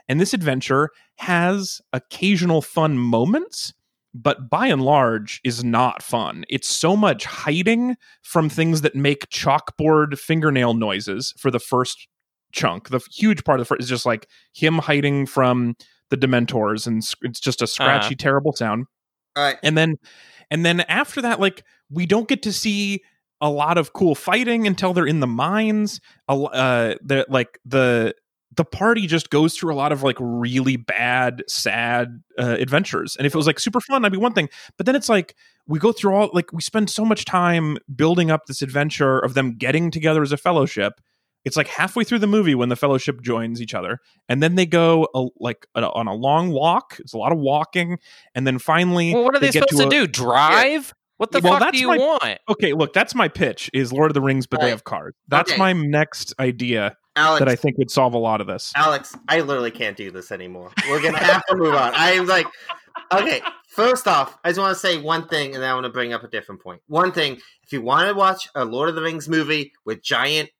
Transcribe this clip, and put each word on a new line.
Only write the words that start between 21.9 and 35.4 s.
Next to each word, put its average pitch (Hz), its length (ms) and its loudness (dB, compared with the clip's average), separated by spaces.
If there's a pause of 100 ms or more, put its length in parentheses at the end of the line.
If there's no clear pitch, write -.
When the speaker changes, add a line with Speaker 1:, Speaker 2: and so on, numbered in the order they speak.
Speaker 1:
we 170 160 -4
don't 214 220 0
get - 140 -2
to 214 100 -4
see 101 500 -2 (380)
a 147 100 0
lot 147 280 0
of 151 160 -4
cool 170 200 4
fighting 226 540 0
until 185 240 0
they're 175 140 2
in 156 140 0
the 131 60 0
mines. 208 720 -2 (280)
A 139 40 0
l-, 139 200 -2
uh, 120 500 2
the, 135 260 0
like, 127 360 -2
the, 123 500 2 (400)
the 165 100 0
party 220 440 0
just 160 220 -2
goes 156 260 4
through 165 180 -2
a - 20 -4
lot 143 140 0
of, 139 140 -2
like, 131 160 2
really 123 560 0
bad, 123 720 -2
sad, 120 720 -2 (160)
uh, 123 220 0
adventures. 139 560 -2
And 135 100 -2
if 135 80 0
it - 20 0
was, 151 120 2
like, 156 100 0
super 240 220 -2
fun, 269 220 -2
that'd 202 100 2
be 190 100 -4
one 233 120 0
thing. 156 140 0 (280)
But 180 100 -2
then 262 80 4
it's - 140 -2
like, 202 260 0 (320)